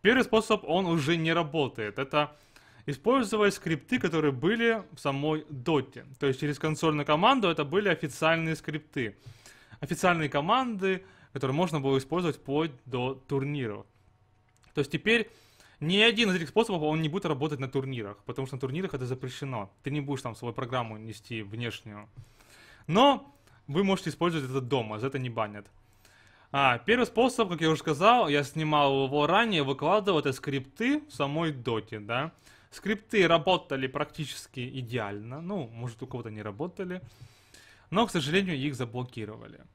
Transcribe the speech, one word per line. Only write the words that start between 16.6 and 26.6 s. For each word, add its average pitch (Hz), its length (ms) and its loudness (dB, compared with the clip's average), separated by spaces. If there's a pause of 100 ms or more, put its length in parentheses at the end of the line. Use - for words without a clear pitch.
он 156 200 0
не 160 60 0
будет - 180 -4
работать 147 340 -2
на 135 80 -4
турнирах, 131 560 -4
потому 135 220 -6
что 135 100 -12
на 123 40 -10
турнирах 151 340 -4
это 127 120 -6
запрещено. 127 640 -8 (120)
Ты 139 80 -6
не 147 100 -2
будешь 135 220 -4
там 117 120 -8
свою 120 200 -8
программу 120 420 -4
нести 110 460 -12
внешнюю. 104 640 -10 (800)
Но 247 480 4 (320)
вы 151 160 0
можете 190 280 2
использовать 160 380 0
это 135 120 -2
дома, 117 380 -2
за 113 80 -4
это 135 120 -4
не 127 120 -4
банят. 104 360 -6 (840)
А, 135 260 4